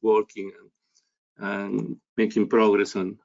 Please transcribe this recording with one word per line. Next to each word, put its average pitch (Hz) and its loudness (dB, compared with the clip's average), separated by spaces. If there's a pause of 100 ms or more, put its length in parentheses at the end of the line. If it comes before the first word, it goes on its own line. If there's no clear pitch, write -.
working 107 0 (880)
and, 101 -6
and 101 -6 (180)
making 107 0
progress 104 2
on, 95 -4